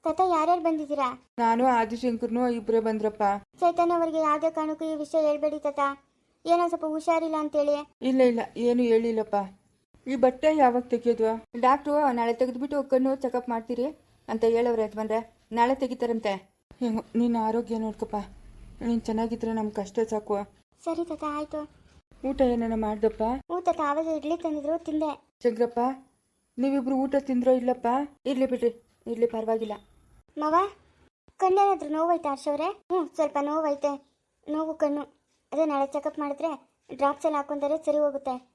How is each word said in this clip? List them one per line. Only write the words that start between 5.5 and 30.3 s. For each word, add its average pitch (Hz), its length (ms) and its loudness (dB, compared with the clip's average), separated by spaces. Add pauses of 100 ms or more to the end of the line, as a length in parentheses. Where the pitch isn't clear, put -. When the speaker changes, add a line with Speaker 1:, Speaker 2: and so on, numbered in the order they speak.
Speaker 1:
ತಾತ, 285 200 -4 (680)
ಏನೋ 349 220 4
ಸ್ವಲ್ಪ 330 180 -4
ಹುಷಾರಿಲ್ಲ 320 540 0
ಅಂತೇಳಿ. 294 380 0 (240)
Speaker 2:
ಇಲ್ಲ, 262 200 2
ಇಲ್ಲ, 240 200 4 (160)
ಏನು 240 260 2
ಹೇಳಿಲ್ಲಪ್ಪ. 226 520 2 (720)
ಈ 262 80 -2
ಬಟ್ಟೆ 254 400 4
ಯಾವಾಗ 247 320 4
ತೆಗೆಯೋದು? 233 420 2 (300)
ಡಾಕ್ಟ್ರು 277 360 2 (180)
ನಾಳೆ 233 200 0
ತೆಗೆದ್ಬಿಟ್ಟು 254 500 -2
ಕಣ್ಣು 262 320 2
ಚೆಕಪ್ 254 340 -4
ಮಾಡ್ತೀರಿ 233 380 -4 (400)
ಅಂತ 226 160 -2
ಹೇಳವ್ರೆ 233 400 4
ಯಜಮಾನ್ರೆ. 214 360 -4 (320)
ನಾಳೆ 233 240 4
ತೆಗಿತಾರಂತೆ. 240 580 -2 (460)
ಹೆಂಗೋ, 226 240 -2 (120)
ನಿನ್ನ 233 260 2
ಆರೋಗ್ಯ 220 360 -2
ನೋಡ್ಕಪ್ಪ. 220 400 -6 (640)
ನೀನ್ 233 200 0
ಚೆನ್ನಾಗಿದ್ರೆ 226 520 -2
ನಮ್ಗ್ 214 260 -4
ಅಷ್ಟೇ 202 260 -2
ಸಾಕು. 214 300 -4 (480)
Speaker 1:
ಸರಿ 330 220 -4
ತಾತ, 320 220 -10
ಆಯ್ತು. 302 340 -6 (680)
Speaker 2:
ಊಟ 269 140 -4
ಏನಾನ 233 340 0
ಮಾಡ್ದಪ್ಪ? 220 480 -2 (140)
Speaker 1:
ಹ್ಞೂ 339 240 -6
ತಾತ, 349 240 0
ಆವಾಗ 294 220 -2 (100)
ಇಡ್ಲಿ 294 200 -2
ತಂದಿದ್ರು, 302 460 -4
ತಿಂದೆ. 311 280 -2 (320)
Speaker 2:
ಶಂಕರಪ್ಪ, 233 360 0 (800)
ನೀವಿಬ್ರು 269 380 0
ಊಟ 262 240 0
ತಿಂದ್ರೋ 254 320 2
ಇಲ್ಲಪ್ಪ? 247 360 0 (380)
ಇರ್ಲಿ 262 200 0
ಬಿಡ್ರಿ, 247 260 0 (360)
ಇರ್ಲಿ, 233 200 0
ಪರವಾಗಿಲ್ಲ. 220 480 -2 (640)